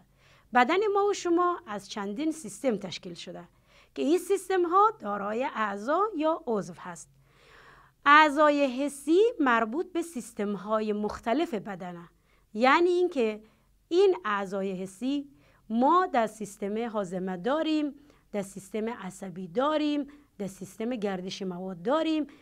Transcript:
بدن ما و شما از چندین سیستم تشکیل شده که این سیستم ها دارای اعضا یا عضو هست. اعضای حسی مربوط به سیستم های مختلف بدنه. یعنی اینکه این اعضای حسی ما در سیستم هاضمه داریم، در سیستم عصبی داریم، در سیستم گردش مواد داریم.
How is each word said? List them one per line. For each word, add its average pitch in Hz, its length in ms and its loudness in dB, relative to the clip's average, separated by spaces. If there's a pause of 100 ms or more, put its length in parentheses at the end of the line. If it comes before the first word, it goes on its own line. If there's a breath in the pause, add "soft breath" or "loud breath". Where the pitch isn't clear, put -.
(540 soft breath)
بدن 349 400 4
ما 403 100 2
و 403 100 2
شما 349 520 0
از 208 240 -10
چندین 214 420 -4
سیستم 240 440 -4
تشکیل 185 380 -10
شده 175 340 -16 (460 soft breath)
که 277 80 -4
این 294 160 2
سیستم 359 480 0
ها 392 340 6
دارای 208 440 -4
اعضا 226 580 -2 (140)
یا 311 300 0
عضو 190 320 -4
هست. - 300 -16 (1000 soft breath)
اعضای 294 580 6
حسی 285 560 2 (200)
مربوط 247 520 2
به 339 100 -2
سیستم 220 520 -6
های 214 380 -2
مختلف 233 600 -2
بدنه. 180 540 -10 (460)
یعنی 285 360 4
اینکه 277 520 0 (460 soft breath)
این 370 360 4
اعضای 196 480 -2
حسی 247 560 -6 (420 soft breath)
ما 294 360 4
در 240 200 0
سیستم 214 600 -6
هاضمه 190 480 -4
داریم، 302 580 -2 (380 loud breath)
در 208 100 -4
سیستم 214 460 -8
عصبی 190 600 -10
داریم، 294 580 0 (320 loud breath)
در 202 80 -6
سیستم 196 440 -8
گردش 196 520 -6
مواد 185 400 -8
داریم. 311 440 0 (160 loud breath)